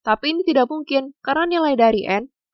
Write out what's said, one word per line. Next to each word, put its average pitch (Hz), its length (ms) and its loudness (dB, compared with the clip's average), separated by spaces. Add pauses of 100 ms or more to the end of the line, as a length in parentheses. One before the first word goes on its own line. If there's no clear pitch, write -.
Tapi 226 300 -2
ini 339 160 -2
tidak 269 240 2
mungkin, 277 480 -4
karena 339 400 -2
nilai 302 160 2
dari 226 320 2
N 202 240 -4 (220)